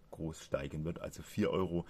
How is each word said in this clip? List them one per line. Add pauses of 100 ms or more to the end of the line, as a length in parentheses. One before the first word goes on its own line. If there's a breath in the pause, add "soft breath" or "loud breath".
(100)
groß
steigen
wird.
Also
vier
Euro